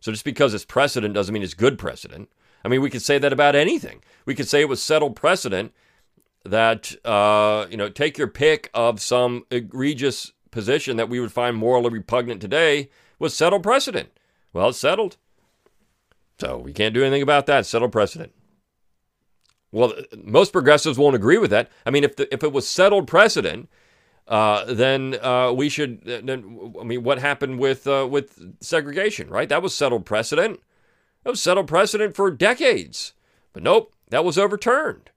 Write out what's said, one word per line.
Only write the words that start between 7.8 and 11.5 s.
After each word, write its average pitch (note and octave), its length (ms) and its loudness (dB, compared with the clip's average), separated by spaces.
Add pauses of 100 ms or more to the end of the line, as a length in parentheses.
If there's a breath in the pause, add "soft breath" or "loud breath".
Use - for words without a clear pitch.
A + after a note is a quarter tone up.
take C#3 300 -4
your C3+ 100 -2
pick D3+ 460 0
of A#2 260 0
some B2 500 -2
egregious C3 840 -4 (180)
position A#2 480 -4
that A2+ 100 -2
we B2 120 -4
would A2+ 120 -6
find A#2+ 240 -2